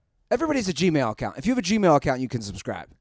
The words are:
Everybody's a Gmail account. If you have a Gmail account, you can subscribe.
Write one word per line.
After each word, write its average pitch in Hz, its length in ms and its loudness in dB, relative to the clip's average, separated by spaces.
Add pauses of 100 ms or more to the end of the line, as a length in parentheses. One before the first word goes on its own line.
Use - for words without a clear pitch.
(320)
Everybody's 262 360 0
a 185 40 -2
Gmail 143 400 2
account. 107 260 -8
If 131 80 -6
you 233 60 2
have 254 60 0
a 247 40 -4
Gmail 185 320 4
account, 135 260 0
you 131 80 -4
can 113 140 -4
subscribe. 98 460 -10 (120)